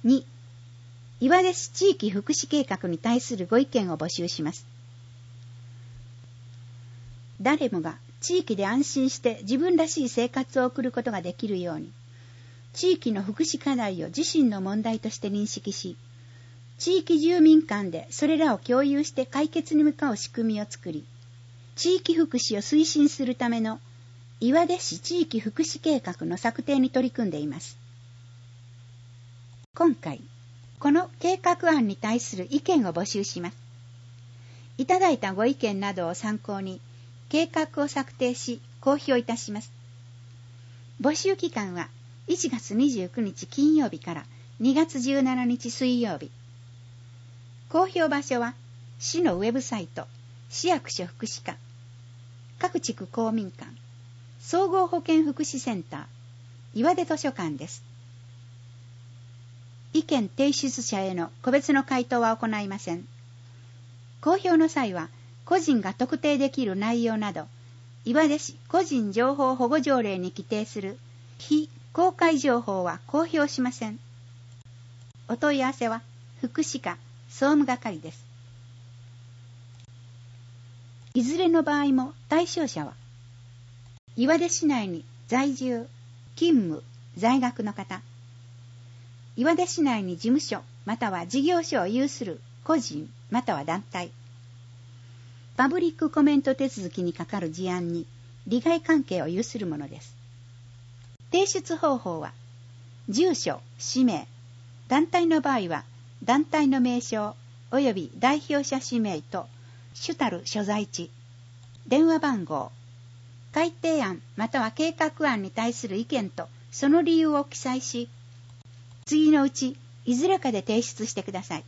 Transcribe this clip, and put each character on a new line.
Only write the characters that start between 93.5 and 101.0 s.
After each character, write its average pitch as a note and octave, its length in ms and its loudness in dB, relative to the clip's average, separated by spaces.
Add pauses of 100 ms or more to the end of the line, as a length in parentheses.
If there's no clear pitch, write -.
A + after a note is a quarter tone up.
は C#3+ 100 -4
団 E3+ 180 -2
体、 F3+ 280 -10 (1500)
パ C4 120 4
ブ F4 120 0
リ E4+ 120 2
ッ - 40 -16
ク D#4 140 0
コ - 120 4
メ D4 140 6
ン C#4 60 4
ト C4 120 2
手 C4+ 140 -2
続 F#3+ 220 -8
き F#3 120 -6
に F3 100 -2
係 G#3 340 -6
る D#3 60 -6
事 F#3 180 -6
案 E3+ 220 -2
に E3+ 140 -6 (400)
利 A#3 160 0
害 E4 180 2
関 D#4+ 220 4
係 F3+ 200 -2
を D3 60 -2
有 F#3 140 -2
す - 160 -6
る G3+ 80 -4
も D#3 100 -4
の C#3+ 120 -10
で - 120 -18
す。 - 140 -20 (1160)